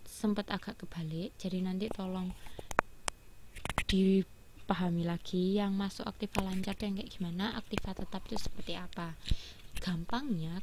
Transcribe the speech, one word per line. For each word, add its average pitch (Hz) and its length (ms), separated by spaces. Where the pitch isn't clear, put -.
sempat 208 480
agak 190 240
kebalik. 165 640
Jadi 185 240
nanti 190 240
tolong 185 440
dipahami 185 1200
lagi, 185 480
yang 202 160
masuk 196 320
aktiva - 400
lancar 190 320
itu - 80
yang 196 160
kayak - 160
gimana, 185 400
aktiva 202 400
tetap - 320
itu - 80
seperti - 400
apa. 170 400
Gampangnya, 175 840